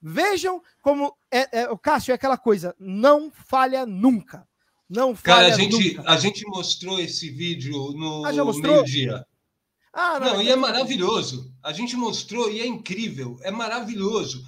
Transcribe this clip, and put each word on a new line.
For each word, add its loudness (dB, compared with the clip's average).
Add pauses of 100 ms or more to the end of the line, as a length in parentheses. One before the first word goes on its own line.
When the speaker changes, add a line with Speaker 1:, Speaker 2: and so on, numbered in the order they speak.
Speaker 1:
Vejam -2 (200)
como 0 (160)
é, 0
é, -4
o -6
Cássio, 0
é 0
aquela 0
coisa, 0
não 2
falha 0
nunca. 0 (400)
Não 0
Speaker 2:
Cara, 8
a 6
Speaker 1:
falha 4
Speaker 2:
gente, 2
Speaker 1:
nunca. -2
Speaker 2:
a 6
gente -2
mostrou -6
esse -6
vídeo -6
no -8
Speaker 1:
Ah, -2
já 0
mostrou? 0
Speaker 2:
meio-dia. 2 (680)
Speaker 1:
Ah, -2
não, 2
Speaker 2:
Não, 0
e 0
Speaker 1:
então 4
Speaker 2:
é 4
maravilhoso. -2 (100)
A -8
gente -8
mostrou -4
e -6
é -4
incrível, -8
é -8
maravilhoso. -4